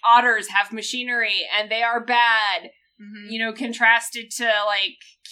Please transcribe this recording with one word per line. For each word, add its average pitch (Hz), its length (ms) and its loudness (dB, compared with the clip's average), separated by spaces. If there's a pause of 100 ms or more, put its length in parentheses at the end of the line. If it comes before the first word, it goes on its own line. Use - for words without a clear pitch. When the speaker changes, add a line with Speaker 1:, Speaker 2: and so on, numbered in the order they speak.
Speaker 1:
otters 233 460 4
have 202 220 0
machinery 220 840 -4
and 214 140 -2
they 226 140 -2
are 233 200 -2
bad. 226 680 0 (280)
Speaker 2:
Mm-hmm. 208 320 -18
Speaker 1:
You 226 80 -6
know, 226 140 -4
contrasted 233 840 0
to, 254 60 -6 (220)
like, 196 320 -2 (340)